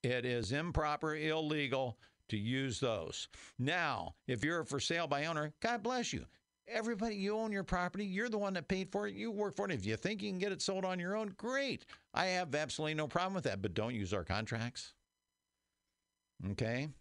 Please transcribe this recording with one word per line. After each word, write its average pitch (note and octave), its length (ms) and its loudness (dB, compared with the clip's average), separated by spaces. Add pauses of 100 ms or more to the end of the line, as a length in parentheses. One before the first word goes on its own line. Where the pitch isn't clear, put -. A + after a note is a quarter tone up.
It B2 220 2
is A#2+ 260 2
improper, D3+ 640 0
illegal D3+ 800 2 (300)
to A2 100 0
use B2 440 2
those. A2 480 0 (280)
Now, C3+ 580 0 (120)
if A2 160 0
you're E3 160 2
a D3+ 60 -2
for C#3 160 -2
sale E3+ 260 0
by C#3+ 200 2
owner, D3+ 340 -2
God A#3 200 0
bless A#3+ 300 0
you. D#2 140 -4 (420)
Everybody, A3 480 0
you G3+ 220 0
own A3 160 0
your G3 100 0
property. F#3+ 420 0
You're G3 220 0
the A3 100 0
one G3+ 180 0
that E3 120 -4
paid F#3+ 240 0
for G#3 160 0
it. G3 80 -6
You A3 160 -4
work G#3 240 0
for G3+ 100 0
it. G3 60 0
If G#2 140 0
you G#2+ 100 2
think F#3+ 260 0
you G#3 80 -2
can F#3 100 -2
get G3 120 0
it F#3 100 -4
sold F#3+ 220 0
on F#3 160 0
your F3+ 160 0
own, G#3+ 220 -2
great. C4 480 -2 (280)
I F3 120 4
have F3+ 280 0
absolutely D#3 420 0
no D#3 120 0
problem F3+ 260 0
with E3+ 120 0
that, G2 160 2
but F#2+ 120 -2
don't A2+ 220 0
use G2+ 180 -2
our F2+ 120 0
contracts. A2+ 680 -4 (1600)
Okay? A#2+ 380 0 (120)